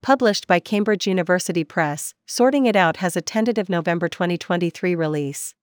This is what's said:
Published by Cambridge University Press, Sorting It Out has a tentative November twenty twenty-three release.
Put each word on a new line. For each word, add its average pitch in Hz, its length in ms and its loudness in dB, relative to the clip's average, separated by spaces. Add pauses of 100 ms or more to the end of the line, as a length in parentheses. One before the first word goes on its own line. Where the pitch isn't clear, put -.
Published 254 460 2
by 175 120 4
Cambridge 208 480 -2
University 180 560 0
Press, 151 500 -4 (120)
Sorting 262 400 2
It 214 100 2
Out 170 220 2
has 180 180 -2
a 175 60 0
tentative 220 480 -2
November 175 400 -2
twenty 175 280 -2
twenty-three 175 580 -2
release. 151 680 -4